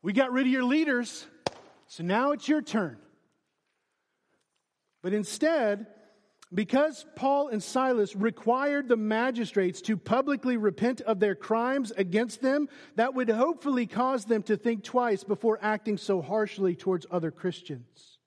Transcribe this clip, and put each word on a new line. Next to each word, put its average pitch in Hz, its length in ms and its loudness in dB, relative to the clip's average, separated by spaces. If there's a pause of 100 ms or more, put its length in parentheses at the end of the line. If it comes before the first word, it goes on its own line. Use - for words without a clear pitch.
we 190 140 -4
got 254 180 2
rid 262 140 2
of 254 60 2
your 262 120 2
leaders, 262 600 0 (600)
so - 160 -14
now 226 300 2
it's - 160 -6
your 302 140 2
turn." 170 340 -2 (2000)
But 185 100 -2
instead, 214 760 0 (680)
because 262 520 0 (100)
Paul 277 320 2
and 214 140 -4
Silas 254 520 0
required 254 720 0
the 240 120 4
magistrates 214 840 0
to 220 140 0
publicly 254 600 0
repent 214 420 0
of 220 180 0
their 196 160 2
crimes 240 600 0
against 202 460 -2
them, 277 260 2 (280)
that 247 180 2
would 254 160 0
hopefully 254 560 2
cause 254 400 0
them 220 160 2
to 208 160 0
think 233 260 -2
twice 240 400 0
before 214 380 0
acting 214 340 0
so 190 240 0
harshly 196 560 -2
towards 185 340 -2
other 165 200 -2
Christians. - 960 -10